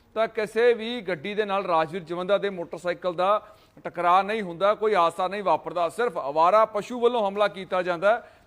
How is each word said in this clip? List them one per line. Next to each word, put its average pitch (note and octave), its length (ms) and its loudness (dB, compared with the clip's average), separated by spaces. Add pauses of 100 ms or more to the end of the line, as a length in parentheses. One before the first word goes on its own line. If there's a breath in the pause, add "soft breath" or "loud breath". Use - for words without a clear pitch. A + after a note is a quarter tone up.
(140 soft breath)
ਤਾਂ A3 140 0
ਕਿਸੇ A3 460 2
ਵੀ A#3 280 -4
ਗੱਡੀ F3+ 340 -6
ਦੇ G#3+ 100 0
ਨਾਲ G3 200 -2
ਰਾਜਵੀਰ E3 380 0
ਜਵੰਦਾ F3+ 340 -2
ਦੇ F#3+ 120 -2
ਮੋਟਰਸਾਈਕਲ F3 640 -6
ਦਾ G3 420 -2 (280 loud breath)
ਟਕਰਾਅ F3 400 2
ਨਹੀਂ G#3+ 180 -4
ਹੁੰਦਾ, F#3 320 0
ਕੋਈ G#3 220 0
ਹਾਦਸਾ E3+ 320 2
ਨਹੀਂ G3+ 160 -6
ਵਾਪਰਦਾ। E3 460 0
ਸਿਰਫ G#3+ 280 -4
ਅਵਾਰਾ E3 480 4
ਪਸ਼ੂ G#3+ 340 -6
ਵੱਲੋਂ A#3 300 2
ਹਮਲਾ G3+ 180 0
ਕੀਤਾ F#3 340 -4
ਜਾਂਦਾ F3+ 340 2
ਹੈ A3+ 160 -10 (160 loud breath)